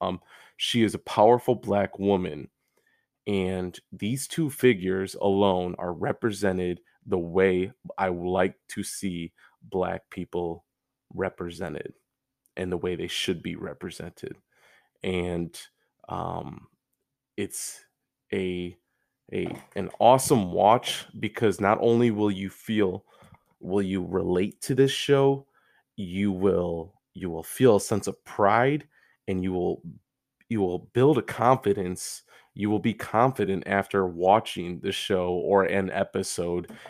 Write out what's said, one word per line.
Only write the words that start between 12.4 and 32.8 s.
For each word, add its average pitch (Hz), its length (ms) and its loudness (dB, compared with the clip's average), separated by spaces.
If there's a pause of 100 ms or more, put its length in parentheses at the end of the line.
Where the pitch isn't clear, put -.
and 92 160 -6
the 87 60 -4
way 90 160 -4
they 87 140 -8
should - 340 -4
be 85 120 -8
represented. - 840 -12 (640)
And, 87 580 -4 (480)
um, 87 600 -8 (680)
it's - 480 -10 (480)
a, 90 460 -4 (520)
a, 92 160 -4 (280)
an 98 240 -6
awesome 117 540 6
watch 101 540 4 (140)
because 104 400 0
not 101 200 4
only 117 300 4
will 104 200 0
you 95 180 -4
feel, 101 560 -2 (540)
will 95 240 -2
you 95 220 -2
relate 90 580 -2
to 139 120 -2
this 135 180 4
show, 139 540 2 (500)
you 98 340 -2
will, 90 640 0 (200)
you 90 160 -8
will 82 120 -8
feel 120 340 4
a 98 40 4
sense 101 260 -2
of - 180 -8
pride, 120 640 2 (400)
and 92 160 -2
you 92 100 -2
will, 87 300 -2 (640)
you 110 120 -2
will 90 320 -2
build 131 260 6
a 104 40 -2
confidence. 101 1000 0 (300)
You 101 180 -2
will 107 80 2
be 104 160 0